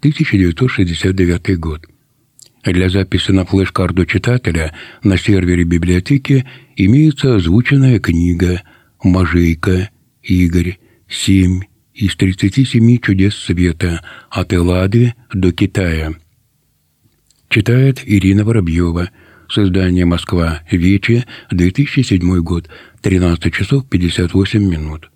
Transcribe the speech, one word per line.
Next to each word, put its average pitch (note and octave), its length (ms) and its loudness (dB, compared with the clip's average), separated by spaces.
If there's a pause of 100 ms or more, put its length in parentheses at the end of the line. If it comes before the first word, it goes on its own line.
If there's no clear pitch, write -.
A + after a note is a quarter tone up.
тысяча D3 340 0
девятьсот F#2+ 360 2
шестьдесят F#2+ 440 -2
девятый F2+ 420 0
год. D#2+ 280 -8 (760)
Для F#2 260 0
записи F#2 420 -2
на F#2+ 140 2
флеш-карту F#2 600 0
читателя E2+ 680 -2 (300)
на G2 140 2
сервере F2+ 460 0
библиотеки F2+ 800 0 (300)
имеется C3 600 2
озвученная A#2+ 640 2
книга F2 640 0 (400)
«Мажейко, F2+ 840 0 (320)
Игорь. F2+ 560 0 (320)
Семь F#2 520 0 (300)
из - 240 -6
тридцати G2 500 0
семи A#2 360 2
чудес G2 340 0
света E2+ 680 -4 (260)
от F#2 240 -4
Эллады F#2+ 640 0 (180)
до F#2 180 0
Китая». E2+ 600 -2 (1400)
Читает B2+ 560 0
Ирина G2 380 2
Воробьёва. F2 680 -2 (400)
С - 80 -4
издания F#2 480 2
«Москва. E2+ 640 -2
Вече», G2+ 560 0 (240)
две F2+ 220 2
тысячи C#3+ 300 -2
седьмой F2+ 420 0
год. E2 260 -6 (320)
Тринадцать F2+ 540 0
часов C3 340 -2
пятьдесят F2 460 -2
восемь G2 340 0
минут. D#2 460 -8